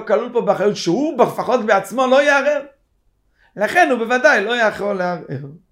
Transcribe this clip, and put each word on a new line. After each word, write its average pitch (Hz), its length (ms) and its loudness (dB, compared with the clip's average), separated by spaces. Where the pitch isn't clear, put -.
כלול 220 260 0
פה 233 80 0
באחריות 190 340 0
שהוא 247 460 0
לפחות 208 440 0
בעצמו 214 420 0
לא 262 160 4
יערער. 285 380 2
לכן 311 360 2
הוא 240 80 0
בוודאי 240 460 2
לא 233 100 -2
יכול 208 380 -2
לערער. 175 520 -6